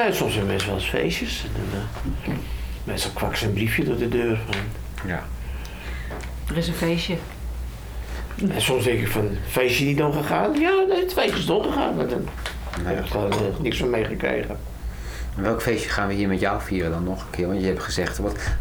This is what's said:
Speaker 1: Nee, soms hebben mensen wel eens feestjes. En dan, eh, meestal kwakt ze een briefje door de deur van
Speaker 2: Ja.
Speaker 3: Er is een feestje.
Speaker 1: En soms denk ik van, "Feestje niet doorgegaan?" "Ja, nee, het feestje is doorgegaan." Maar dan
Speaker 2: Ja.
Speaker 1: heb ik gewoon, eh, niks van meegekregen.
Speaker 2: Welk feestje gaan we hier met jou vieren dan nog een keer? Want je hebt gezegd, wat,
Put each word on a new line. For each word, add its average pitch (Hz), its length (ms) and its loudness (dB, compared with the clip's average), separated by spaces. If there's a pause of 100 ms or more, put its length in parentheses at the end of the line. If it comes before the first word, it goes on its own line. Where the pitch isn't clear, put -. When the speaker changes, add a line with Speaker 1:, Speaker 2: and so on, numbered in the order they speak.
Speaker 1:
Nee, 202 100 4
soms 113 180 2
hebben 98 200 2
mensen 98 180 0
wel 95 100 0
eens 95 100 -2
feestjes. 170 540 0 (120)
En 107 60 -2 (100)
dan, 196 100 -2 (520)
eh, - 60 -2 (440)
meestal - 300 -4
kwakt - 240 -2
ze 113 80 0
een 104 80 2
briefje 113 300 2
door 135 140 2
de 117 120 0
deur 120 360 2
van 98 100 -2 (540)
Speaker 2:
Ja. 80 140 -4 (1300)
Speaker 3:
Er 151 80 0
is 170 100 2
een 170 60 0
feestje. 170 420 0 (1300)
Speaker 1:
En 107 120 0
soms 127 220 4
denk 117 160 4
ik 113 80 0
van, 107 220 2 (180)
"Feestje 127 380 4
niet 143 120 4
doorgegaan?" 156 640 2
"Ja, 339 120 6 (180)
nee, 370 100 4
het 359 140 0
feestje - 260 2
is 151 60 0
doorgegaan." - 500 2
Maar - 120 2
dan - 180 0 (580)
Speaker 2:
Ja. 90 60 0
Speaker 1:
heb 95 160 0
ik - 60 -4
gewoon, 104 200 2
eh, 104 60 4 (240)
niks 113 160 0
van 127 120 2
meegekregen. 113 680 0 (760)
Speaker 2:
Welk 107 260 0
feestje 110 280 0
gaan 104 180 0
we 98 60 0
hier 101 140 2
met 95 120 2
jou 101 220 2
vieren 87 300 0
dan 85 120 0
nog 92 180 -2
een - 80 -10
keer? 87 180 -2
Want 95 140 0
je 92 60 2
hebt 92 160 0
gezegd, - 340 -2
wat, 101 180 0 (260)